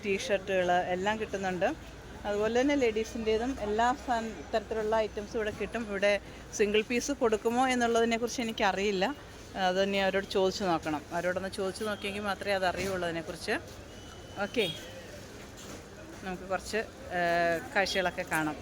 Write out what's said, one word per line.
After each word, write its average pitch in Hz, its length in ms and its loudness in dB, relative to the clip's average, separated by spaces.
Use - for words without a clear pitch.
ടീഷർട്ടുകൾ 190 640 2
എല്ലാം 202 260 0
കിട്ടുന്നുണ്ട്. 196 480 0
അതുപോലെ 214 360 2
തന്നെ 285 140 4
ലേഡീസിൻ്റേതും 220 760 2
എല്ലാ 214 220 4
സാ-, 226 300 -2
തരത്തിലുള്ള 214 420 0
ഐറ്റംസും 208 340 -6
ഇവിടെ 208 220 0
കിട്ടും. 220 280 -4
ഇവിടെ 202 240 4
സിംഗിൾ 208 320 6
പീസ് 240 220 0
കൊടുക്കുമോ 233 520 4
എന്നുള്ളതിനെക്കുറിച്ച് 233 680 2
എനിക്കറിയില്ല. 202 640 2
അത് 185 160 4
തന്നെ 196 220 2
അവരോട് 190 200 2
ചോദിച്ചു 190 380 2
നോക്കണം. 156 380 0
അവരോടൊന്ന് 180 360 0
ചോദിച്ചു 190 340 -4
നോക്കിയെങ്കിൽ 208 460 -4
മാത്രമേ 196 300 0
അതറിയുള്ളൂ 180 480 0
അതിനെക്കുറിച്ച്. 165 480 -4
ഓക്കെ, 202 220 0
നമുക്ക് 185 260 -8
കുറച്ച്, 185 260 -2
ആ, - 20 0
കാഴ്ചകളൊക്കെ 185 560 2
കാണാം. 156 300 0